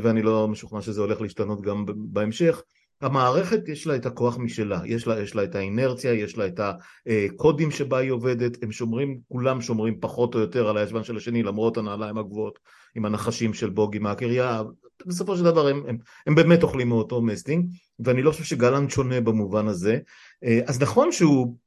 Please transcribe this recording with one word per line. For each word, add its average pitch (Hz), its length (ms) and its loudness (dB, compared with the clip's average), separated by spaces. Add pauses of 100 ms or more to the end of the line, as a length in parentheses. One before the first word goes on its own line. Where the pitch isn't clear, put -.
ואני 110 200 4
לא 110 260 4
משוכנע 107 340 -6
שזה 104 200 -6
הולך 104 200 -2
להשתנות 104 400 -4
גם 101 240 -4
ב-, 101 100 -8
בהמשך, 107 680 -2 (400)
המערכת 139 680 2
יש 156 200 -8
לה 147 80 0
את 127 100 -4
הכוח 120 320 -2
משלה, 107 480 -4
יש 113 220 -4
לה, 110 140 -2
יש 101 140 -8
לה 104 80 0
את 92 120 -6
האינרציה, 120 580 -2
יש 104 240 -4
לה 104 100 -2
את 90 120 -8
ה-, 101 140 -2 (340)
אה, 107 280 2
קודים 151 360 2
שבה 131 260 -2
היא 131 140 0
עובדת, 120 520 -2
הם 107 80 -6
שומרים, 123 560 -4
כולם 123 340 -2
שומרים 113 380 -2
פחות 120 360 -2
או 117 40 2
יותר 110 300 0
על 107 80 0
הישבן 107 260 -2
של 113 140 -8
השני, 117 260 -2
למרות 110 340 0
הנעליים 107 400 -6
הגבוהות, 104 420 -8 (360)
עם 110 100 -4
הנחשים 107 480 -2
של 110 160 -4
בוגי 104 300 0
מהקריה, 117 600 -2 (440)
בסופו 180 320 -4
של 180 60 0
דבר 160 240 6
הם, 143 200 0
הם, 135 100 -6 (300)
הם 151 80 6
באמת 165 280 8
אוכלים 127 260 0
מאותו 117 320 0
מסטינג, 127 440 0 (340)
ואני 127 220 2
לא 151 100 6
חושב 156 120 -6
שגלנט 135 460 2
שונה 127 320 0
במובן 107 460 2
הזה, 104 300 0 (460)
אה, 117 220 4
אז 127 160 -2
נכון 294 300 4
שהוא 131 440 4 (120)